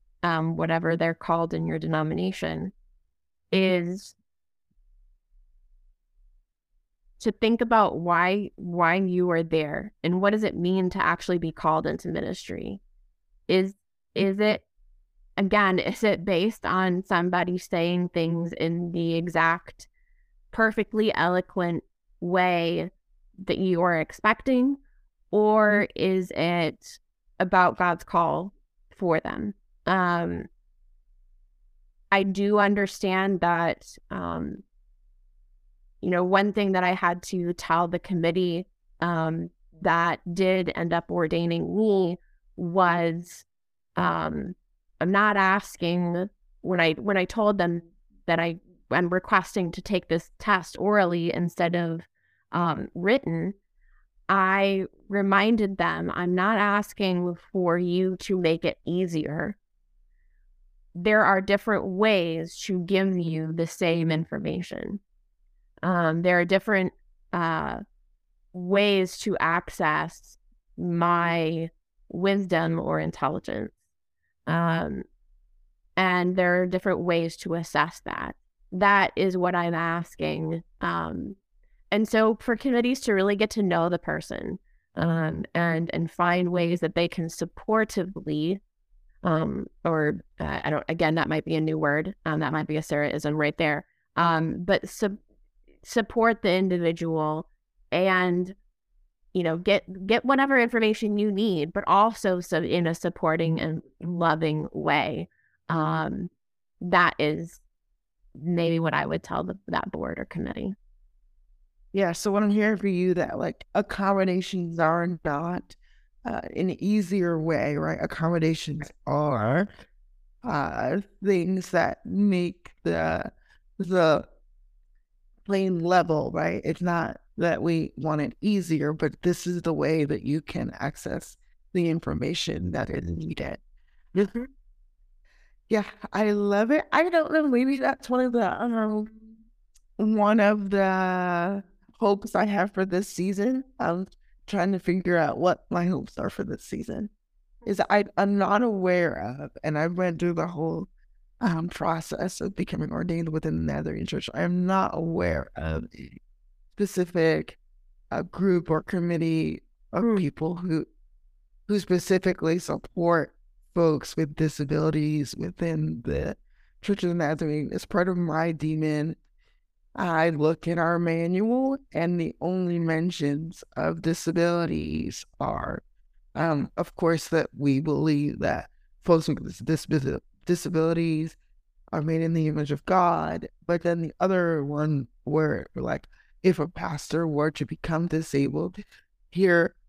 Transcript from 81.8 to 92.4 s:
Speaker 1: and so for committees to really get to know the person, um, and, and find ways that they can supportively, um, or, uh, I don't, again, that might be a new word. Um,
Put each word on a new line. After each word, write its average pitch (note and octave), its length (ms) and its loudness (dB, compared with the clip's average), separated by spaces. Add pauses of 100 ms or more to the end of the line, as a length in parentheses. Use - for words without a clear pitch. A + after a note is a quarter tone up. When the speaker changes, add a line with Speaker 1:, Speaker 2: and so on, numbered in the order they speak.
Speaker 1:
and G#3+ 160 2
so A3 340 4
for A#3 160 0
committees B3 440 0
to A3+ 120 2
really G3 240 2
get G#3+ 140 2
to G#3+ 120 0
know E3+ 240 2
the F3 120 0
person, - 600 -6 (360)
um, D#3+ 580 -2
and, E3 400 0
and E3 180 -2
find F3 400 0
ways F3 300 0
that D#3+ 140 -2
they E3+ 120 2
can E3+ 200 -6
supportively, F#3 1300 -2 (640)
um, D#3 440 -2 (180)
or, D#3 340 0 (200)
uh, C#3+ 240 -4
I - 80 -4
don't, D3+ 180 -2
again, D#3+ 260 0
that E3 140 0
might D#3 160 -2
be D#3+ 100 -2
a D#3 60 0
new D#3 160 0
word. D#3 360 0 (120)
Um, D#3 160 -2